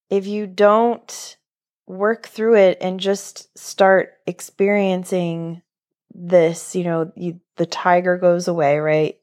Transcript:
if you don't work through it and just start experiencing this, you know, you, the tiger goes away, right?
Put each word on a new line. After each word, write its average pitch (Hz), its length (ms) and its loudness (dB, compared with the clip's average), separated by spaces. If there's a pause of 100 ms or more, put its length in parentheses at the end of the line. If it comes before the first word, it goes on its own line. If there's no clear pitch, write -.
if 196 180 -2
you 208 200 -6
don't 208 880 0 (500)
work 202 400 -4
through 220 300 0
it 190 240 4
and 185 180 -6
just - 580 -6
start - 580 0 (120)
experiencing 180 1400 -4 (480)
this, 175 640 0
you 180 100 -4
know, 165 300 -4
you, 175 260 -10 (160)
the 170 100 -2
tiger 180 500 0
goes 180 320 0
away, 151 300 0
right? 156 440 -2